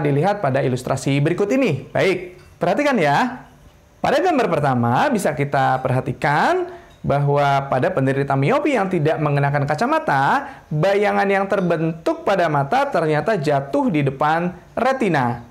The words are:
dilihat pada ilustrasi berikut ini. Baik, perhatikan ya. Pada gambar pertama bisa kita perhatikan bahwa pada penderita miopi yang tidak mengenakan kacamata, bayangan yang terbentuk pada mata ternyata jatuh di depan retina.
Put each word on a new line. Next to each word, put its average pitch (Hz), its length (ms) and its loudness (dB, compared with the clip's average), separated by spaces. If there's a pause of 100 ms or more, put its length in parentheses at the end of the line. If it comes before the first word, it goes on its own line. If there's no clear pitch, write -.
dilihat 156 400 0
pada 135 160 0
ilustrasi 135 640 -2
berikut 180 320 0
ini. 214 320 0
Baik, 185 480 -2 (240)
perhatikan 269 400 0
ya. 165 480 0 (500)
Pada 254 220 0
gambar 359 320 2
pertama 135 560 2
bisa 190 240 0
kita 139 480 0
perhatikan 151 880 0 (300)
bahwa 143 720 2
pada 131 240 0
penderita 139 420 0
miopi 254 400 0
yang 196 140 0
tidak 156 320 0
mengenakan 143 420 0
kacamata, 202 840 0 (180)
bayangan 202 640 2
yang 196 180 0
terbentuk 170 760 -2
pada 180 260 2
mata 147 380 0
ternyata 160 480 0
jatuh 147 500 0
di 151 160 0
depan 156 480 0 (240)
retina. 190 760 0